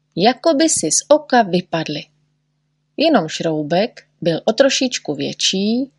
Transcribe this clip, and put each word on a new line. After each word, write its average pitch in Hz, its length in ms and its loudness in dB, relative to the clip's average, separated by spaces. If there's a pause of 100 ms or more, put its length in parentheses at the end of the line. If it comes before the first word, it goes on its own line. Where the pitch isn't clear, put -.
(160)
Jakoby 269 540 2
si 160 220 -2
z - 160 -2
oka 294 340 4
vypadli. 165 640 -4 (960)
Jenom 254 300 2
Šroubek 165 760 -4 (180)
byl 160 240 -2
o 220 80 2
trošičku 254 640 0
větší 202 840 -4